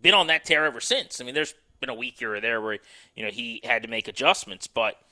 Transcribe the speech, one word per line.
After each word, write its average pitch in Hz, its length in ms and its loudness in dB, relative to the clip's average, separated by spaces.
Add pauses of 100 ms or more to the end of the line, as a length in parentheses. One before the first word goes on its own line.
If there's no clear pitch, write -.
been 175 120 6
on 185 140 4
that 160 180 2
tear 156 200 4
ever 151 140 -2
since. - 400 -2
I 123 40 -10
mean, 123 100 -10
there's 151 220 -2 (260)
been 131 80 -6
a 123 40 -6
week 120 260 -8
here 110 160 -4
or 104 40 -4
there 113 220 0
where, 107 180 -4 (360)
you 110 80 -8
know, 107 60 -4
he 113 360 -8
had 117 180 2
to 113 60 -12
make 110 180 -4
adjustments, 117 580 0
but, 110 300 0 (160)